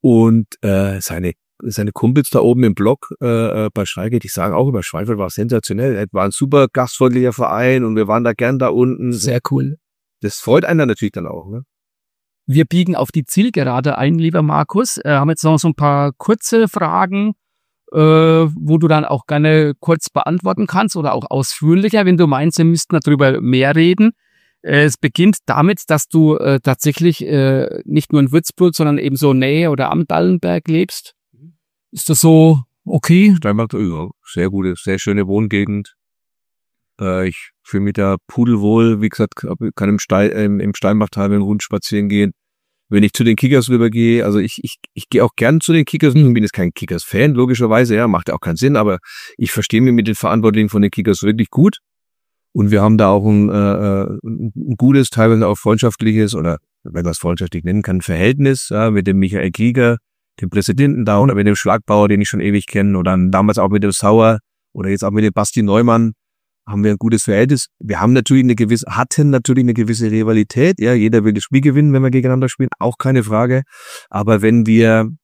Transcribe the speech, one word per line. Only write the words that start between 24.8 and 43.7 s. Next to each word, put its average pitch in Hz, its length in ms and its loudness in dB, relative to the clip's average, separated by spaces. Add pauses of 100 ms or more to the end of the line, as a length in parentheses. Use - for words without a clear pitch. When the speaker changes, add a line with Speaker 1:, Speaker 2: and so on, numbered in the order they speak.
Speaker 2:
es 147 120 0
beginnt 175 480 0
damit, 165 420 0
dass 151 200 -2
du, 156 300 2
äh, 139 240 0
tatsächlich, 151 640 -2
äh, 135 580 -2
nicht 151 300 -2
nur 147 80 4
in 131 100 2
Würzburg, 165 440 0
sondern 147 220 0
eben 139 200 -4
so 143 160 2
Nähe 143 360 0
oder 135 220 -2
am 160 140 -2
Dallenberg 175 640 -2
lebst. 165 460 -4 (760)
Ist - 180 -10
das 156 120 2
so 160 400 6 (240)
okay? 185 500 4
Speaker 1:
Steinbach, 113 380 -2
ja, 87 340 -4 (180)
sehr 87 240 -2
gute, 95 280 -4
sehr 95 220 -6
schöne 101 280 -2
Wohngegend. 101 680 -4 (1040)
Äh, 92 300 -4
ich - 220 -14 (120)
fühle 101 200 -4
mich 101 100 -4
da 98 220 0 (120)
pudelwohl, 113 720 2
wie 107 80 -2
gesagt, - 340 -6
hab, - 160 -10 (160)
kann 98 140 -2
im 104 100 0
Stein-, 101 340 0
ähm, 101 260 -2
im 98 140 -4
Steinbachtal 101 560 -2
mit 104 80 0
dem 101 80 0
Hund 104 180 -4
spazieren 104 460 -4
gehen. 101 220 0 (580)
Wenn 104 140 4
ich 104 100 2
zu 120 120 0
den 113 100 4
Kickers 127 340 0
rübergehe, 117 540 2